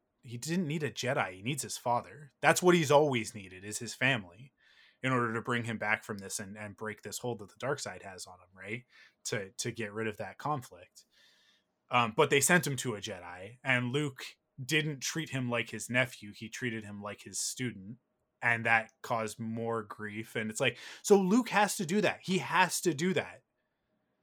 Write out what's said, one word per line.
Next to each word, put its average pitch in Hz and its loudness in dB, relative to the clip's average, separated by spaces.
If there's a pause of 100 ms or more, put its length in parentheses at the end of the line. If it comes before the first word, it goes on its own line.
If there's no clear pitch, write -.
(240)
he 120 -10
didn't 160 0
need 156 -2
a 135 -2
Jedi. 113 0
He 95 -16
needs 135 -2
his 107 -8
father. 120 -2 (100)
That's 165 6
what 180 10
he's 160 6
always 143 6
needed, 92 -12
is 107 -6
his 113 -8
family, 127 -2 (500)
in 131 0
order 120 2
to 113 -2
bring 120 0
him 113 -2
back 107 0
from 107 -6
this 98 -8
and, 101 -12
and 104 -10
break 107 -8
this 101 -8
hold 120 -4
that 101 -16
the - -20
dark 139 -2
side 92 -10
has 95 -14
on 92 -16
him," 90 -20
right? 104 -10 (420)
To, 98 -4
to 120 -4
get 107 -6
rid 113 -2
of 104 -4
that 98 -10
conflict. - -8 (840)
Um, 120 4
but 143 6
they 143 6
sent 180 4
him 143 -2
to 120 -4
a 101 -10
Jedi, 92 -10
and 123 2
Luke 143 -2 (400)
didn't 151 0
treat - -4
him 131 -2
like 117 -2
his 110 -8
nephew. 123 0
He 110 -12
treated 110 -6
him 104 -10
like 101 -8
his 98 -8
student, 110 -6 (440)
and 117 2
that 113 4 (120)
caused 110 -4
more 113 -4
grief. 104 -8
And 110 -2
it's 110 -6
like, 131 2 (240)
so 202 8
Luke 202 4
has 196 4
to 196 -2
do 190 2
that. 151 2
He 180 2
has 165 2
to 170 2
do 175 2
that. - -4 (800)